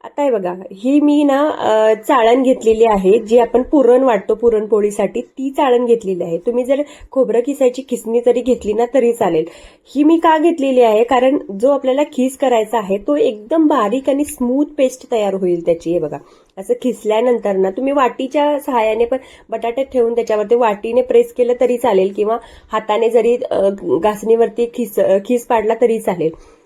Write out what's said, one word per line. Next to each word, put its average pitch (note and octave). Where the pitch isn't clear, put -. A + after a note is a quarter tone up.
आता -
हे C#4+
बघा, F#3+
ही B3
मी D4
ना, C#4+
अ, A3
चाळण A#3
घेतलेली A3+
आहे, G3+
जी A3
आपण A#3+
पुरण B3+
वाटतो A3
पुरणपोळीसाठी, G#3
ती C4+
चाळण B3
घेतलेली G3
आहे. E3+
तुम्ही A#3+
जर C4+
खोबरं A3+
किसायची C4
खिसणी A#3
जरी A#3+
घेतली A#3
ना A3
तरी A#3
चालेल. E3+
ही C#4+
मी D#4+
का D#4+
घेतलेली C#4
आहे, A3+
कारण C4
जो C4
आपल्याला C4+
खीस C4+
करायचा A#3
आहे G3
तो C#4+
एकदम C4+
बारीक C4
आणि C#4
स्मूथ C4
पेस्ट B3+
तयार G#3
होईल F3
त्याची. E3
हे E3+
बघा, D3
असं G3
खिसल्यानंतर A3
ना F#3+
तुम्ही C4
वाटीच्या C#4+
सहाय्याने A3+
पण C4
बटाटे A#3
ठेवून A#3
त्याच्यावरती A3
वाटीने A3+
प्रेस A#3+
केलं B3
तरी B3
चालेल, G3
किंवा G#3+
हाताने A3
जरी, A#3
अ, G3
घासणीवरती A3+
खिस, G#3+
अ, F#3+
खीस B3
पाडला A3
तरी A3+
चालेल. E3+